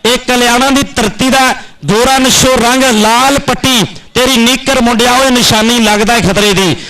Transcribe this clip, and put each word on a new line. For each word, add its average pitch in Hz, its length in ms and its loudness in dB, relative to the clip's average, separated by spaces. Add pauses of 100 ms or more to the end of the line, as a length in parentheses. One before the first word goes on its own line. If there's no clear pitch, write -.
ਇਹ 247 140 0
ਕਲਿਆਣਾ 247 520 0
ਦੀ 269 120 2
ਧਰਤੀ 254 480 -2
ਦਾ 262 240 2 (320)
ਗੋਰਾ 240 320 2
ਨਸ਼ੋ 254 380 2
ਰੰਗ, 240 260 0
ਲਾਲ 247 560 2
ਪੱਟੀ, 254 440 -2 (320)
ਤੇਰੀ 254 220 0
ਨੀਕਰ 262 440 0
ਮੁੰਡਿਆ 240 320 0
ਓਏ 262 180 2
ਨਿਸ਼ਾਨੀ 233 480 0
ਲੱਗਦਾ 214 360 0
ਹੈ 233 60 0
ਖਤਰੇ 202 320 0
ਦੀ। 180 240 0 (140)